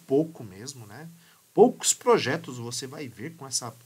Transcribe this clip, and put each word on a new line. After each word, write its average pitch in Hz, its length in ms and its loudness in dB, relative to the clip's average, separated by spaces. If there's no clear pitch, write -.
pouco 147 380 0
mesmo, 110 420 -14
né? 131 220 -16
Poucos - 400 6
projetos 156 640 0
você 120 300 -8
vai 143 220 -12
ver 135 260 -12
com 139 100 -18
essa 123 300 -6